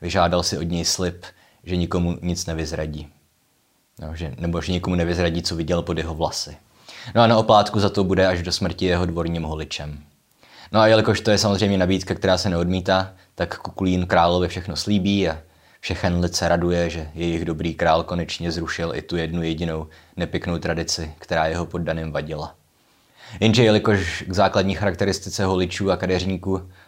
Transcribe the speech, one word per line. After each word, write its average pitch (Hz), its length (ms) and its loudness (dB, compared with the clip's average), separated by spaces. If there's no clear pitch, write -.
vyžádal 85 420 2
si - 140 -4
od 78 60 -4
něj 85 220 -2
slib – 87 400 -4
že 90 80 -4
nikomu 87 460 0
nic 87 240 -4
nevyzradí. 78 640 -6
No, 78 140 -10
že, 80 220 -8
nebo 85 240 -4
že 90 100 -4
nikomu 90 240 -2
nevyzradí, 85 460 0
co 85 140 -4
viděl 82 260 -2
pod 82 160 -4
jeho 80 180 -4
vlasy. 76 420 -6
No 117 60 6
a 113 60 8
na 113 100 6
oplátku 110 420 4
za 98 100 4
to 101 140 0
bude 95 240 2
až 90 160 0
do 87 80 -6
smrti 90 340 -2
jeho 87 200 2
dvorním 85 380 -4
holičem. 76 560 -8
No 107 80 4
a 110 80 8
jelikož 110 340 6
to 110 100 2
je 101 60 4
samozřejmě 101 400 2
nabídka, 92 380 0
která 92 220 2
se 98 120 -2
neodmítá, 92 640 0
tak - 220 -4
Kukulín 92 480 0
královi 87 420 4
všechno 87 280 -8
slíbí 98 540 2
a 78 80 -4
všechen 87 400 -2
lid 87 160 0
se 85 120 0
raduje, 87 420 2
že 80 240 -8
jejich 82 320 -2
dobrý 82 300 -4
král 82 280 2
konečně 85 480 -6
zrušil 82 440 -6
i 78 60 -6
tu 87 160 -6
jednu 82 260 -2
jedinou 80 440 -4
nepěknou 87 400 -4
tradici, 80 640 -4
která 80 260 -2
jeho 82 200 -2
poddaným 80 460 -6
vadila. 76 440 -8
Jenže 110 240 6
jelikož 107 640 4
k 92 60 -6
základní 95 420 2
charakteristice 98 680 -2
holičů 92 460 0
a 87 60 2
kadeřníků, 92 720 -2